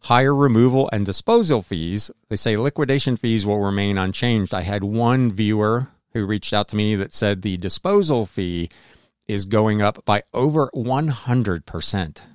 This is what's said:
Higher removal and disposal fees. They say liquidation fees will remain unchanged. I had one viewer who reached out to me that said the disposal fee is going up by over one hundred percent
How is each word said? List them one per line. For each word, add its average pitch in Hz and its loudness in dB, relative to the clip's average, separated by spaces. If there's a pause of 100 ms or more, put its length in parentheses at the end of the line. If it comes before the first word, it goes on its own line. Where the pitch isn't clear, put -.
Higher 135 4
removal 127 4
and 101 -2
disposal 160 2
fees. 90 -4 (180)
They 107 -4
say 110 0
liquidation 135 0
fees 113 0
will 104 0
remain 101 0
unchanged. 98 0
I 95 -4
had 101 -4
one 117 2
viewer 107 0 (240)
who 107 -2
reached 104 -4
out 104 0
to - -6
me 107 0
that 98 -6
said 101 0
the 98 -2
disposal 143 0
fee 87 -4 (580)
is 101 -4
going 107 2
up 104 -2
by 104 0
over 143 2
one 131 -2
hundred 117 -2
percent 85 -6 (120)